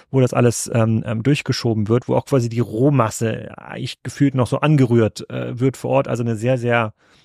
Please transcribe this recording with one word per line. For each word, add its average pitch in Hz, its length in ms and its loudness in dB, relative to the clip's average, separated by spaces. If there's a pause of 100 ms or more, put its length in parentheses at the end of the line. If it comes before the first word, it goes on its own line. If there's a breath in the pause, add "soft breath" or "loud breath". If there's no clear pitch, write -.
(100 loud breath)
wo 135 100 2
das 123 140 2
alles, 120 400 2
ähm, 113 320 2
ähm, 117 160 -4
durchgeschoben 117 640 0
wird, 117 180 2
wo 127 100 0
auch 127 100 0
quasi 120 240 0
die 113 100 -2
Rohmasse 117 960 0
eigentlich - 460 -12
gefühlt 135 320 0
noch 127 120 0
so - 140 -4
angerührt, 120 680 2
äh, 123 280 -8
wird 131 200 -2
vor 123 120 -6
Ort. 135 180 0
Also 120 140 -4
eine 117 140 -2
sehr, 123 220 -2
sehr 117 340 0 (320 soft breath)